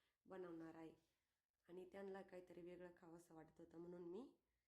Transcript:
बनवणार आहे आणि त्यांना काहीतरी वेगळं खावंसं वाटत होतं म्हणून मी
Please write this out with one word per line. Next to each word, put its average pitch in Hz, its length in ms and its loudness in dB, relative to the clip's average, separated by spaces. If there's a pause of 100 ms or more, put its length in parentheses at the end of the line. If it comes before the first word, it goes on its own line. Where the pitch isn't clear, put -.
(260)
बनवणार 170 500 2
आहे 160 140 0 (800)
आणि 180 220 2
त्यांना 196 300 4
काहीतरी 180 400 -4
वेगळं 175 300 -2 (100)
खावंसं 170 340 -8
वाटत 156 240 -8
होतं 165 180 -6
म्हणून 175 240 0
मी 175 180 4 (480)